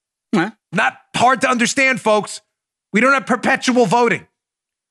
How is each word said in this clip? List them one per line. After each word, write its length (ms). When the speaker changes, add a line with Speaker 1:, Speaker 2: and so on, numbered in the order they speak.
Speaker 1:
Huh? 180
Speaker 2:
Not 240
hard 260
to 80
understand, 500
folks. 420
We 80
don't 120
have 120
perpetual 600
voting. 400